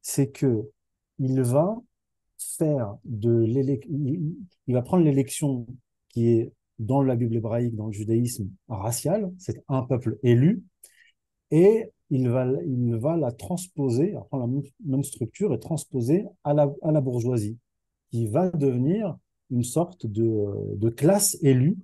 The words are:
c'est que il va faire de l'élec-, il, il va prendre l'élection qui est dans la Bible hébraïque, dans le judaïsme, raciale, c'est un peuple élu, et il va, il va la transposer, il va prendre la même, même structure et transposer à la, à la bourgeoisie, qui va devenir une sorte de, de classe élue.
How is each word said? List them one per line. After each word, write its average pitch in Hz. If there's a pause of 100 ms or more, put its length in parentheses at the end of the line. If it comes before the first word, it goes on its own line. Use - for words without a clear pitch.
c'est -
que 120 (480)
il 131
va 151 (600)
faire 131
de 117
l'élec-, 123
il, 151 (320)
il 123
va 123
prendre 180
l'élection 135 (420)
qui 117
est 117 (260)
dans 127
la 131
Bible 117
hébraïque, 117
dans 107
le 110
judaïsme, 110 (200)
raciale, 143
c'est -
un 131
peuple 120
élu, 131 (880)
et 202 (200)
il 127
va, 127 (180)
il 123
va 143
la 135
transposer, 156
il 185
va 135
prendre 131
la 120
même, 139 (220)
même 135
structure 160
et -
transposer 151 (180)
à 147
la, 143 (100)
à 156
la 151
bourgeoisie, 120 (540)
qui 117
va 170
devenir 147 (340)
une 120
sorte 160
de, 104
de 104
classe 190
élue. 135